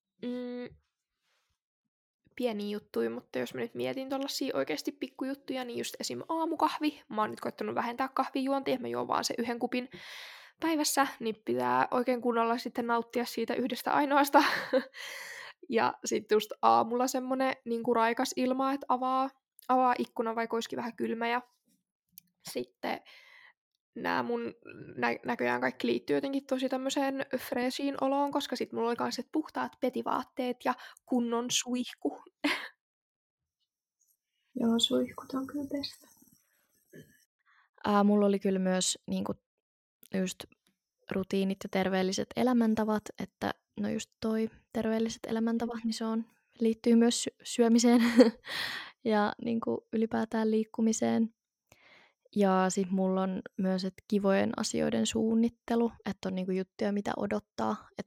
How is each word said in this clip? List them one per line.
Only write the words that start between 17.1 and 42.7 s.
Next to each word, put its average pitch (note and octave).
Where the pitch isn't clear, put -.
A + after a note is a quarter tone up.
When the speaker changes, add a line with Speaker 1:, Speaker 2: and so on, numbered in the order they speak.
Speaker 1:
niinku, A#3
raikas A#3
ilma, C4
et C#4+
avaa, C4
avaa B3+
ikkunan, A3+
vaikka A3+
olisikin A3+
vähän A#3+
kylmä. A3+
Ja A#3+
sitten -
nää G3
mun A#3+
nä-, A#3+
näköjään B2
kaikki C3
liittyy A#3
jotenkin C#4
tosi C4
tämmöiseen C4+
freshiin C4
oloon, C#4
koska C#4+
sit -
mulla A3+
oli A#3+
kans, B3
et B3
puhtaat C4+
petivaatteet B3
ja B3+
kunnon A#3+
suihku. -
<laughs> -
Speaker 2:
Joo, A#3
suihkut -
on C4
kyllä C#4+
best. C#4+
Speaker 3:
Ää, G#3
mulla G#3
oli G3
kyllä F#3+
myös, F#3
niinku, F#3+
just F#3
rutiinit G3
ja G3+
terveelliset F#3+
elämäntavat, A3